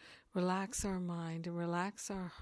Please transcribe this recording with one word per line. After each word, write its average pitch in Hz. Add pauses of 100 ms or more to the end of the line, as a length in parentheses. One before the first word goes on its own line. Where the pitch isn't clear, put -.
(340)
relax 190
our 190
mind 170
and 170
relax 175
our 190 (160)